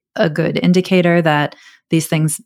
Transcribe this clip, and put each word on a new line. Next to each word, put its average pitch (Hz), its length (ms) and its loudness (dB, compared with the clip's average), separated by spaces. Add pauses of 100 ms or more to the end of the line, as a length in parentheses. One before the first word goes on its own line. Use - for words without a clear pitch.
(160)
a 190 140 0
good 160 320 -4
indicator 175 580 2
that 147 360 0 (340)
these 160 160 0
things 156 400 -2